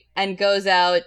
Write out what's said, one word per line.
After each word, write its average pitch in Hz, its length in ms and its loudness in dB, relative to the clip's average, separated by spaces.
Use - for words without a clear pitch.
and 196 200 -6
goes 196 300 0
out 180 400 2